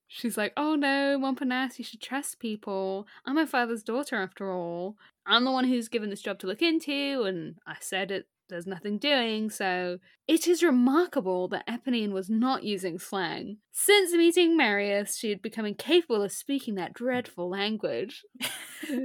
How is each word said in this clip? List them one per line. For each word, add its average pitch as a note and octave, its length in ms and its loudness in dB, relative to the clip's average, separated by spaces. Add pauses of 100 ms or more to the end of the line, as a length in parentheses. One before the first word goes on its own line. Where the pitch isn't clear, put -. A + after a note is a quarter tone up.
she's - 300 -6
like, G#3 200 -2
"Oh D4+ 180 0
no, C#4 440 2
Montparnasse, C4 580 -2
you A#3 80 -10
should - 160 -16
trust - 380 -8
people. G3 680 -4 (180)
I'm C4+ 100 -2
my D#4+ 100 4
father's A#3+ 380 0
daughter B3+ 320 -4
after F#3+ 360 -4
all. F3+ 460 -6 (300)
I'm A3+ 180 6
the C4 60 2
one C4 140 2
who's A#3+ 240 0
given G#3+ 200 -2
this G3+ 140 -8
job G3 160 -4
to F#3+ 80 -8
look G#3 160 -2
into, C#4+ 640 0
and D#3+ 300 -6 (100)
I D#3 140 -10
said F#3+ 280 -4
it, F#3+ 180 -6 (220)
there's E3+ 160 -8
nothing G3 320 -6
doing, A3 540 0
so." F3+ 480 -2 (280)
It D#4+ 200 4
is E4+ 160 4
remarkable B3+ 880 4
that - 180 -6
Eponine A#3 440 -2
was F#3+ 180 -4
not A#3+ 340 2
using F#3+ 360 -2
slang. G3 580 -6 (140)
Since G4 420 4
meeting E4+ 440 6
Marius, G3+ 600 2
she A3 120 -2
had G3 140 -2
become A3 240 -4
incapable A#3+ 560 2
of G3+ 80 -2
speaking C4+ 440 -4
that F3+ 180 -4
dreadful B3 560 -4
language. G3 720 -4 (160)
<laughs> - 420 -10 (240)